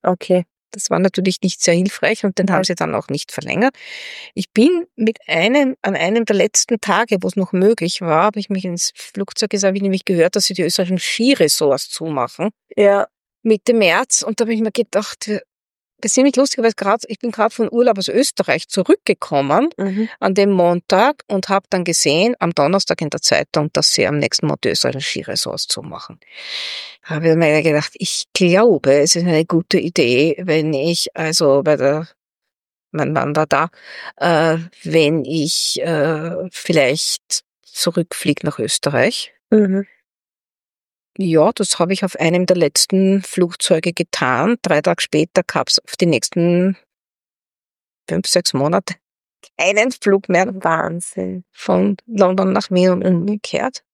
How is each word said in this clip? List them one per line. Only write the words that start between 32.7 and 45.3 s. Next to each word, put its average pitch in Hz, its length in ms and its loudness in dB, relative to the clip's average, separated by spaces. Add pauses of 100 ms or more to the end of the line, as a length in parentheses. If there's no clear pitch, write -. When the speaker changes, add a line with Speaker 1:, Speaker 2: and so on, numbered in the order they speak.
Speaker 2:
mein 143 200 -4
Mann 147 240 -2
war 156 120 2
da, 151 220 0 (480)
äh, 160 400 2 (260)
wenn 156 420 2
ich, - 560 -4
äh, 160 680 -4
vielleicht - 920 -2 (200)
zurückfliege - 840 -4
nach 151 140 -4
Österreich. 139 720 -2 (160)
Speaker 1:
Mhm. 196 360 2 (1400)
Speaker 2:
Ja, 170 320 4
das - 260 -2
habe 175 120 0
ich 196 140 -2
auf 180 100 -6
einem 175 300 2
der 180 100 -2
letzten 190 680 2
Flugzeuge 175 680 0
getan. 156 720 0
Drei 156 200 2
Tage 170 200 -2
später 160 440 0